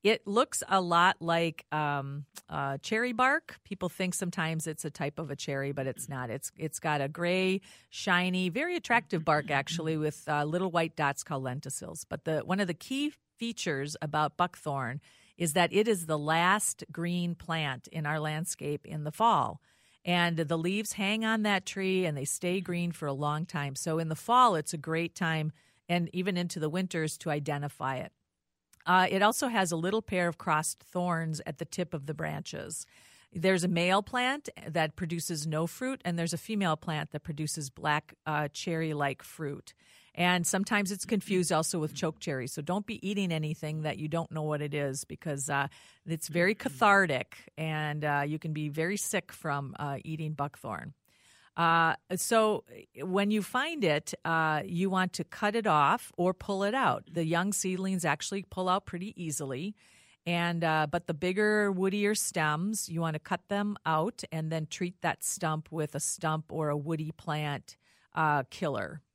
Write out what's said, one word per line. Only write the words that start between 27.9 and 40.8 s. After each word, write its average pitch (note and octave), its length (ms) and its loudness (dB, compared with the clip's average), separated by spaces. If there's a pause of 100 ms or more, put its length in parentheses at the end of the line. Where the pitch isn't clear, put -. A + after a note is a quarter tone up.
it. - 160 -10 (720)
Uh, F#3 260 8
it F#3+ 100 4
also A3+ 280 4
has F#3+ 220 2
a F3 60 0
little F#3+ 240 2
pair F3+ 260 0
of E3 100 -2
crossed D#3 440 0
thorns E3 640 -2
at D3+ 120 -8
the E3 80 -6
tip - 280 -4
of C#3 120 -6
the D#3 80 -6
branches. D#3 720 -6 (460)
There's F3+ 320 4
a F#3 40 2
male F3+ 340 4
plant B3+ 480 -2 (180)
that D#3 280 0
produces E3 500 -4
no D#3+ 220 0
fruit, C4 360 -6
and E3+ 140 -2
there's E3 160 -2
a E3 40 -4
female F#3+ 400 0
plant D3+ 340 -6
that D3+ 120 -8
produces D3+ 460 -6
black, D3+ 460 -2 (100)
uh, D3+ 220 -2
cherry-like D3+ 760 -2
fruit. - 520 -10 (420)
And F3 320 2
sometimes G3+ 440 0